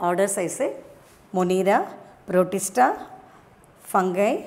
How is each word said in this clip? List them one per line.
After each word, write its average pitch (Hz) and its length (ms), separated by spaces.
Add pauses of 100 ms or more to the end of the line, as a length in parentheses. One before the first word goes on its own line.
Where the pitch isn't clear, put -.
orders 185 360
I 175 120
say? 285 260 (580)
Monera, 185 560 (400)
Protista, 190 760 (760)
fungi, 202 640